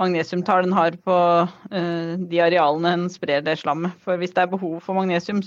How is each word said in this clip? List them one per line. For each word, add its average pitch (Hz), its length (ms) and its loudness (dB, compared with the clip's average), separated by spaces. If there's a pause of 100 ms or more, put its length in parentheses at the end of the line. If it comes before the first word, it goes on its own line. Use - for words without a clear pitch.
magnesiumtall 180 640 0
en 185 80 0
har 170 240 2
på, 185 160 0 (560)
eh, 170 480 -4
de 170 240 0
arealene 170 540 4
en 175 160 -2
sprer 147 320 -2
det 156 160 0
slammet. 165 420 -2
For 180 160 -2
hvis 180 160 -6
det 180 80 4
er 175 80 -2
behov 175 320 -6
for 190 160 -2
magnesium, 190 480 -2